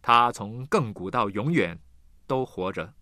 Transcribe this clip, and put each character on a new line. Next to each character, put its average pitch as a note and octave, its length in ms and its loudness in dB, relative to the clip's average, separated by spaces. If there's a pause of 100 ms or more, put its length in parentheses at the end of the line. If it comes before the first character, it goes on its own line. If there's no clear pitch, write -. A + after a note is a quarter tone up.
他 A#2+ 320 6
从 A2+ 360 -10
亘 D3 260 2
古 F2+ 160 -8
到 A#2 180 0
永 G#2 240 -2
远 F2 260 0 (480)
都 C3 160 0
活 F#2+ 300 -4
着 E2 300 -8